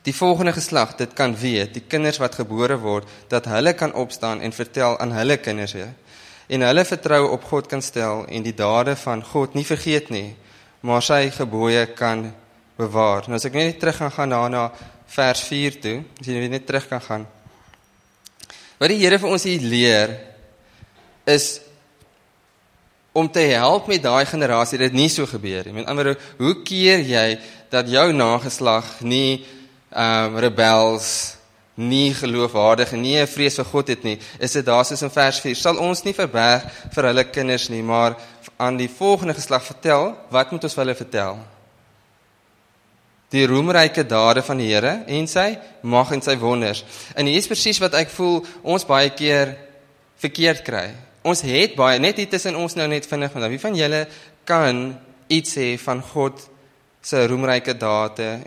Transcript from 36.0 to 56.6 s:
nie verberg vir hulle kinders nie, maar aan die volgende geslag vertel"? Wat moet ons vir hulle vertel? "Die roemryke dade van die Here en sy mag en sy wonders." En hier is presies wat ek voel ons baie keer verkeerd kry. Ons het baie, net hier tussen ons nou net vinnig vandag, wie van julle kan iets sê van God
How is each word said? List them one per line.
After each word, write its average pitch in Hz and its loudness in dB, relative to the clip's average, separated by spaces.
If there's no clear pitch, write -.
nie 196 -4
verberg 123 2
vir 147 -2
hulle 127 4
kinders 127 -4
nie, 113 -6
maar 117 2
aan 123 -2
die 123 -4
volgende 185 0
geslag 131 -2
vertel"? 160 0
Wat 127 2
moet 165 -8
ons 156 -4
vir 139 -2
hulle 127 -2
vertel? 104 -6
"Die 135 4
roemryke 156 2
dade 117 4
van 135 -4
die 110 0
Here 143 0
en 151 -4
sy 202 0
mag 123 2
en 135 -2
sy 135 0
wonders." 117 -2
En 143 0
hier 143 2
is 196 -2
presies 214 -2
wat 185 0
ek 160 0
voel 175 0
ons 180 -2
baie 139 4
keer 143 0
verkeerd 160 0
kry. 104 -6
Ons 170 0
het 143 0
baie, 131 4
net 190 2
hier 202 -2
tussen 185 -4
ons 170 -4
nou 156 -2
net 151 -4
vinnig 143 -4
vandag, 117 -4
wie 131 -6
van 214 -4
julle 151 0
kan 131 0
iets 156 0
sê 123 -2
van 127 -4
God 135 -4